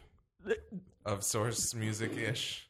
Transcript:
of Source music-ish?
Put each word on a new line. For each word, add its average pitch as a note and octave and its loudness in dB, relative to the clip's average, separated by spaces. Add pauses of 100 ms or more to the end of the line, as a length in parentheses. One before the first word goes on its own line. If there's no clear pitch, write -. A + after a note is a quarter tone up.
(1040)
of G2+ 0
Source A2+ 2
music-ish? A2 0